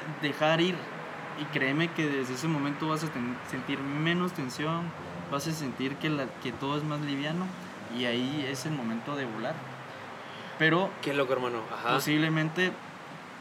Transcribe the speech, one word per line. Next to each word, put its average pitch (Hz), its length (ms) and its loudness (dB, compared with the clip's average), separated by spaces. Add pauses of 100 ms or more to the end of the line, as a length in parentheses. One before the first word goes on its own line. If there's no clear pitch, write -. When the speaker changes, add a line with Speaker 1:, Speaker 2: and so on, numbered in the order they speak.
(240)
Speaker 1:
dejar 156 380 4
ir, 180 140 4 (640)
y 151 140 -2
créeme 143 380 4
que 160 160 2
desde 135 260 0
ese 131 140 -2
momento 147 400 2
vas 156 160 2
a 160 80 0
ten-, 123 260 -2 (120)
sentir 131 300 -2
menos 165 540 2
tensión, 151 500 -2 (480)
vas 143 160 -2
a 165 40 0
sentir 135 460 -2
que, 160 120 0
la, 143 160 2 (160)
que 127 100 -4
todo 139 260 0
es 147 60 0
más 147 180 -2
liviano, 151 440 0 (520)
y 123 80 0
ahí 127 440 0
es 135 160 -4
el 156 60 0
momento 117 440 -2
de 139 100 -2
volar. 113 300 -2 (1000)
Pero 165 320 6 (120)
Speaker 2:
Qué 143 120 0
loco, 139 200 4
hermano. 123 260 0 (120)
Ajá. 117 240 2
Speaker 1:
posiblemente, 156 760 4 (680)